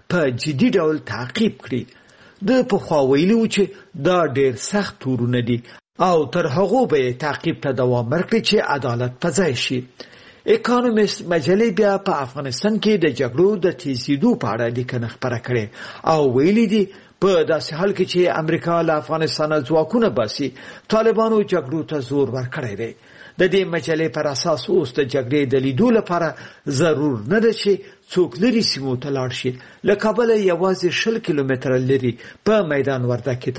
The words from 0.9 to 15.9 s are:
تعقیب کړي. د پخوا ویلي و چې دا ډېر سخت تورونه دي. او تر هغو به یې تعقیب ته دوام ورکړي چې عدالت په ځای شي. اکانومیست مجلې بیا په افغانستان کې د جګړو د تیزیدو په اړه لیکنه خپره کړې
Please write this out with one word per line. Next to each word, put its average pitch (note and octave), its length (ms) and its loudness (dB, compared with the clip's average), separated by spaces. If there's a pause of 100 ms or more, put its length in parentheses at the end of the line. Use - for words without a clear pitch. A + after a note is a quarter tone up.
تعقیب B2+ 540 -4 (120)
کړي. B2 180 -6 (600)
د B3 260 2
پخوا E3+ 320 0
ویلي C#3+ 340 4
و A3+ 120 2
چې G3 180 0 (300)
دا F3+ 320 0
ډېر C3+ 260 2
سخت - 480 -4
تورونه B2 400 0
دي. A#2 220 -2 (380)
او E3+ 260 4
تر E3+ 200 -2
هغو F#3 400 2
به D3+ 120 2
یې B2 220 0
تعقیب D3+ 400 -4
ته C#3+ 120 -4
دوام B2 380 0
ورکړي F#3 320 0
چې G#3 140 0 (180)
عدالت B2 460 -4
په F3 100 0
ځای E3+ 240 0
شي. B2+ 260 -4 (680)
اکانومیست A3+ 760 2
مجلې F3 560 2
بیا G3+ 200 2
په F#3+ 140 -2 (140)
افغانستان C#3+ 540 -4
کې G#3+ 140 4 (100)
د - 20 2 (140)
جګړو D3+ 440 2
د F3 80 2 (100)
تیزیدو C#3+ 520 0
په - 180 -4
اړه A#2 260 -2
لیکنه B2 360 -4
خپره B2 320 -4
کړې A#2 200 0 (460)